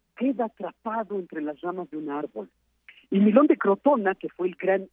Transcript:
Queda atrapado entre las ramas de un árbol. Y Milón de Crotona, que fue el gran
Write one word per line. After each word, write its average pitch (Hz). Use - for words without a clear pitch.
Queda 240
atrapado 208
entre 160
las 147
ramas 180
de 156
un 151
árbol. 151
Y 196
Milón 214
de 311
Crotona, 196
que -
fue 180
el 180
gran 190